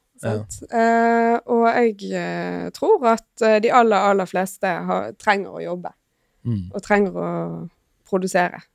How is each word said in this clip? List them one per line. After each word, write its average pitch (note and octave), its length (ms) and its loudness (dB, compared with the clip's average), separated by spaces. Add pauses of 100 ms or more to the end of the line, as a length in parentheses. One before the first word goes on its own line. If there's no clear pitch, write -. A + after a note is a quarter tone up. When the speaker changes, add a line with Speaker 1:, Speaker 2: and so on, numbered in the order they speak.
(200)
Speaker 1:
Ja. A2 140 -4
Speaker 2:
sant? G#2 320 -8
Eh, A#3 800 2
og A#3 200 2
jeg, G#3+ 460 0
eh, F3 580 -6
tror D#4+ 380 2
at, A3+ 300 0
eh, A3 240 4
de A#3 100 0
aller, A#3 260 6
aller G3 300 2
fleste F#3 520 -4
har, F#3 340 -4
trenger G3 420 -2
å E3+ 80 -8
jobbe, E3+ 300 -10 (520)
Speaker 1:
Mm. G2+ 220 -4
Speaker 2:
og C#3 160 -10
trenger G3+ 320 0
å F3 160 -6 (800)
produsere F#3 480 -2 (160)